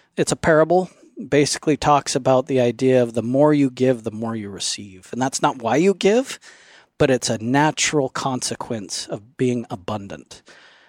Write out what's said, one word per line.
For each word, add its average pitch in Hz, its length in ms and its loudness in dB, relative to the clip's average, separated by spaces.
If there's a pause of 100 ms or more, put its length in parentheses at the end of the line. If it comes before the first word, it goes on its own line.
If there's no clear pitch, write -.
(160)
It's - 160 -2
a 135 40 0
parable, 170 520 4 (400)
basically 143 480 2
talks 147 400 2
about 131 300 2
the 131 140 0
idea 123 420 2
of 117 100 -2
the 113 100 -2
more 135 300 4
you 143 160 2
give, 127 340 0
the 110 80 -8
more 113 240 -8
you 104 140 -10
receive. 95 640 -10
And 117 80 -6
that's 131 220 -4
not 139 180 0
why 113 160 0
you 185 160 4
give, 208 480 0 (560)
but 143 140 2
it's 123 180 0
a 113 80 -2
natural 139 720 0
consequence - 1000 -6
of 113 280 -12
being 123 320 -2
abundant. 98 760 -12 (460)